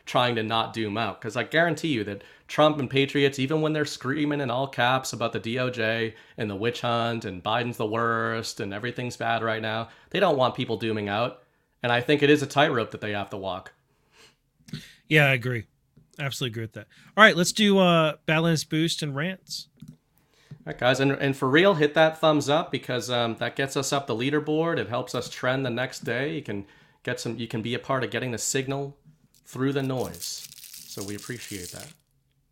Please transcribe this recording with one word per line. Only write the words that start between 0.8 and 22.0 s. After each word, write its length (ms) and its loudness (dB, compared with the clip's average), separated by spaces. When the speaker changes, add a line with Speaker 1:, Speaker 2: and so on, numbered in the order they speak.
Speaker 1:
out. 240 -4
'Cause 160 -8
I 80 -2
guarantee 440 0
you 160 0
that 180 -8
Trump 300 4
and 120 -2
patriots, 480 2
even 220 0
when 140 0
they're 100 0
screaming 560 -2
in 100 -2
all 180 -2
caps 440 0
about 200 -2
the 80 -4
D 180 -4
O 120 -2
J 440 -2
and 140 -4
the 60 -4
witch 260 -2
hunt 420 -2
and 200 -8
Biden's 340 -2
the 80 -2
worst 720 -2
and 140 -6
everything's 420 -6
bad 260 -2
right 200 -2
now, 260 -4
they 100 0
don't 160 4
want 180 4
people 220 -4
dooming 320 -2
out. 340 -2
And 100 0
I 80 4
think 220 2
it 80 6
is 120 6
a 40 -4
tightrope 460 2
that 80 -10
they 120 -6
have 180 -6
to 60 -10
walk. 360 -8
Speaker 2:
Yeah, 180 8
I 80 4
agree. 300 -4
Absolutely 340 -4
agree 120 -8
with 100 -12
that. 120 -14
All 80 10
right, 120 8
let's 160 2
do, 260 4
uh, 360 6
balance, 400 2
boost, 380 -2
and 140 -6
rants. 520 -8
Speaker 1:
All 60 -20
right, 60 -10
guys, 200 4
and, 140 4
and 240 0
for 100 0
real, 280 6
hit 180 2
that 260 4